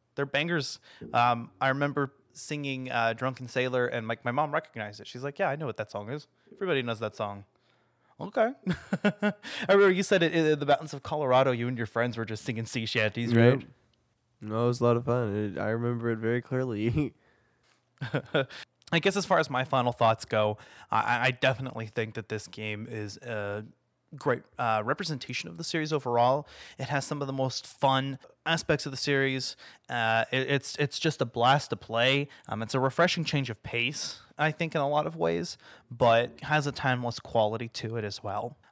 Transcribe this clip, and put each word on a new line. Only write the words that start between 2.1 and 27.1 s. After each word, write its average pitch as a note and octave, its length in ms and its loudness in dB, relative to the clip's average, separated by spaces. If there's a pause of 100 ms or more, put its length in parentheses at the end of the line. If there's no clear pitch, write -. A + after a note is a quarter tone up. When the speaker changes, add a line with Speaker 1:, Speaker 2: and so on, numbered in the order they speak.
Speaker 1:
singing, C3+ 560 -6
uh, A2+ 240 2
Drunken B2+ 340 -4
Sailor, B2+ 380 0
and, A#2 220 -4
like, A2+ 160 -6
my A#2+ 60 0
mom D3 220 0
recognized G#2+ 480 -6
it. - 60 -14
She's B2+ 160 -12
like, C#3+ 160 -8
"Yeah, F#3+ 100 2
I C#3 80 -2
know D#3 80 -8
what A#2 140 -4
that A2 120 -6
song G#2 200 -8
is. D3 160 -8 (280)
Everybody D#3+ 280 0
knows A#2 180 -2
that G#2+ 160 -4
song." G2+ 280 -6 (760)
Okay. A3 320 0 (140)
<laughs> - 380 -6
I G#3 280 0 (360)
remember G3 220 8
you F#3+ 120 0
said F#3+ 200 2
it D#3+ 120 2
in D#3 240 4
the C#3+ 80 -2
mountains C#3+ 260 2
of C#3 100 -10
Colorado, C3+ 500 4
you A#2+ 140 -2
and B2+ 120 -4
your A2+ 80 -2
friends A#2 320 -2
were A2+ 80 -4
just A2 180 -8
singing A2+ 220 -4
sea A2+ 180 -4
shanties, A#2 480 0
Speaker 2:
Yep. A#2 280 8
Speaker 1:
right? - 60 -16 (760)
Speaker 2:
No, A2 220 -2
it - 20 2
was A#2+ 140 0
a A#2+ 40 2
lot A#2+ 120 6
of B2 100 -2
fun. A#2 280 0
It, G#2 240 -2
I G#2 120 -2
remember A#2 400 -2
it A2+ 80 -2
very A#2 240 0
clearly. B2+ 760 -2
<laughs> - 40 -20 (800)
Speaker 1:
<laughs> - 20 -6 (880)
I E3+ 60 4
guess G3 180 4
as G3 80 0
far F3+ 140 4
as D#3 100 2
my C3 160 0
final B2 280 2
thoughts A2+ 340 4
go, G#2+ 320 2 (320)
I, A#2 380 2
I - 20 6
definitely B2+ 560 0
think A2 280 -4
that G#2+ 140 -8
this G#2+ 200 -6
game G#2+ 420 -8
is G#2 280 -8
a G#2 460 -6 (520)
great, C3 260 0 (160)
uh, A2 260 2
representation D3+ 640 -4
of E3+ 80 -14
the E3 80 -10
series D#3 280 -4
overall. B2+ 540 2 (320)
It C3 120 -6
has C#3+ 160 -2
some D3 160 -6